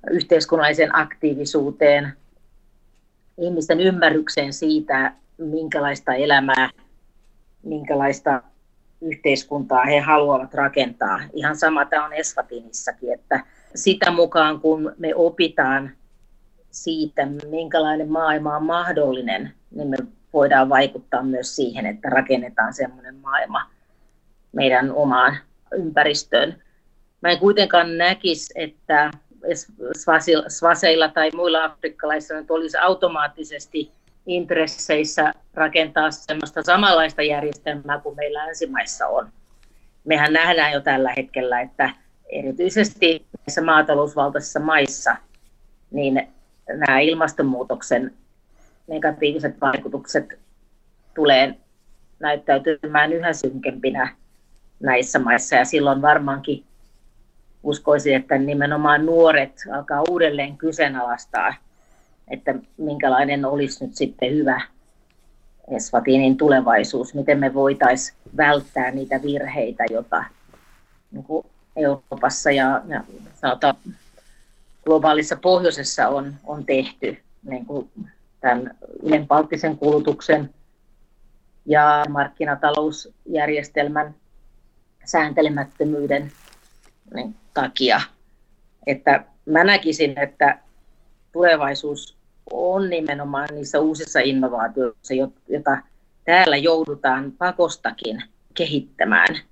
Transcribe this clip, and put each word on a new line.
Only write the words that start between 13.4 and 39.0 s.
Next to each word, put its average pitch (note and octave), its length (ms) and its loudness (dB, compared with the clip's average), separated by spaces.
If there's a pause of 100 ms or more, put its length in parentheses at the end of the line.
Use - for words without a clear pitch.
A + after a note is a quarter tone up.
sitä F#3 360 0
mukaan E3 500 2
kun D#3 380 0
me D#3+ 160 -4
opitaan D#3 760 0 (800)
siitä, D#3 560 -4 (240)
minkälainen D#3 580 -2
maailma D3+ 480 -2
on D#3 80 -4
mahdollinen, D3 920 -2 (160)
niin D3 180 -8
me C3+ 80 -4 (360)
voidaan C#3 360 4
vaikuttaa C3+ 540 0
myös C3 340 -4
siihen, A#2+ 300 -4
että G#2+ 240 -6
rakennetaan B2 640 0
semmoinen C3 400 -10
maailma C3+ 560 -6 (840)
meidän C3 400 2
omaan C3 440 2 (360)
ympäristöön. D#3 880 -2 (580)
Mä F3 100 0
en F3 80 0
kuitenkaan F3+ 600 2
näkisi, F3 580 -2
että D3+ 540 0 (340)
Es-, - 280 -6 (240)
Swasil-, D#3+ 520 2
Swaseilla E3 600 2
tai D#3 260 0
muilla E3+ 300 0
afrikkalaisilla D#3 760 -6
nyt D3+ 100 -10
olisi E3 260 -2
automaattisesti D#3 1160 -2 (340)
intresseissä D#3 1080 -2 (200)
rakentaa D#3 560 0
semmoista D3+ 520 -8
samanlaista F3 600 4
järjestelmää D3 800 -4
kuin C#3+ 160 -10
meillä D3 300 -6
länsimaissa D#3 600 -6